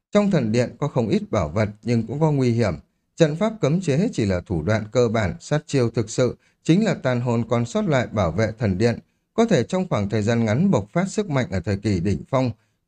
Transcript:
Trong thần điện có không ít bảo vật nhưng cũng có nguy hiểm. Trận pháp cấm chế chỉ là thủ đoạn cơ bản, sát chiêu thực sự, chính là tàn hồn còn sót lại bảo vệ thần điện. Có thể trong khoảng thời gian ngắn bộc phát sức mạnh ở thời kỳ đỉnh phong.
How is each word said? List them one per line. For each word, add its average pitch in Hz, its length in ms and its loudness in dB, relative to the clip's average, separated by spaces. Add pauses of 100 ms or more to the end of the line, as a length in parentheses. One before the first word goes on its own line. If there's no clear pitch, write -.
(100)
Trong 208 200 2
thần 123 220 0
điện 117 260 0
có 143 100 -2
không 117 200 -2
ít 107 220 0
bảo 95 180 0
vật 101 200 0 (140)
nhưng 113 240 0
cũng 147 140 -6
có 156 120 2
nguy 127 200 2
hiểm. 110 220 0 (420)
Trận 156 200 2
pháp 214 240 0
cấm 156 200 2
chế 170 320 0
chỉ 120 120 -2
là 92 160 2
thủ 85 220 -2
đoạn 107 300 0
cơ 120 160 2
bản, 101 320 0
sát 151 260 -2
chiêu 120 240 0
thực 107 200 -2
sự, 127 260 0 (260)
chính 190 220 4
là 165 100 2
tàn 123 260 -2
hồn 120 280 0
còn 120 180 0
sót 214 160 -2
lại 135 240 0
bảo 98 260 0
vệ 101 260 0
thần 95 200 0
điện. 117 200 2 (360)
Có 226 100 2
thể 170 180 2
trong 185 260 -4
khoảng 104 200 -2
thời 110 140 0
gian 117 220 2
ngắn 139 260 2
bộc 113 220 0
phát 185 160 0
sức 202 220 -4
mạnh 131 200 0
ở 95 100 -2
thời 98 160 -2
kỳ 98 240 -2
đỉnh 95 280 -2
phong. 131 220 0 (380)